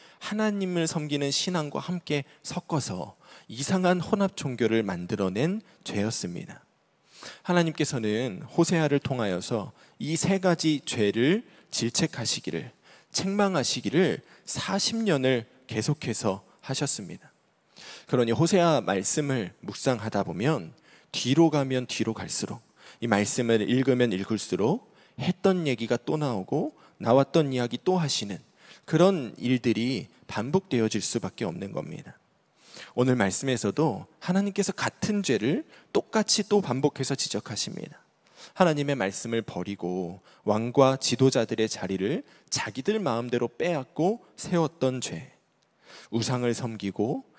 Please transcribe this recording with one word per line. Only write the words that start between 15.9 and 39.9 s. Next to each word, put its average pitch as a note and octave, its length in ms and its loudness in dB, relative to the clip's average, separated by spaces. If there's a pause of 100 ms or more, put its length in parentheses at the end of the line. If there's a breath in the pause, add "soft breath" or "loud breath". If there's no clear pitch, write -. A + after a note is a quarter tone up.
하셨습니다. G#2+ 720 -6 (760 loud breath)
그러니 A#2+ 260 2
호세아 E3 480 4
말씀을 G2+ 800 -2
묵상하다 G#2 640 -2
보면 F2+ 480 -2 (400 soft breath)
뒤로 D#3 380 4
가면 C3 360 0
뒤로 A2 280 -4
갈수록, - 460 -6 (400 loud breath)
이 A#2 60 -4
말씀을 A2 600 4
읽으면 B2 440 4
읽을수록 G2+ 840 -2 (240 soft breath)
했던 F3+ 480 0
얘기가 B2 380 0
또 D#3 120 -2
나오고 C#3+ 600 -2 (220 soft breath)
나왔던 C3+ 540 4
이야기 A#2+ 320 -2
또 F#3 140 2
하시는 G#2+ 400 -2 (460 loud breath)
그런 E3 520 4
일들이 A#2+ 720 0 (200 soft breath)
반복되어질 A#2+ 760 0
수밖에 - 420 -2
없는 G2 280 -6
겁니다. - 460 -10 (760 loud breath)
오늘 B2+ 220 4
말씀에서도 A2+ 880 0 (120)
하나님께서 G3 540 -2
같은 - 500 -2
죄를 C3+ 420 0 (280 loud breath)
똑같이 - 560 0
또 G#3 120 4
반복해서 C#3 540 0
지적하십니다. - 920 -8 (480 loud breath)
하나님의 D3 400 2
말씀을 A2+ 480 -2
버리고 F2+ 800 -6 (240 soft breath)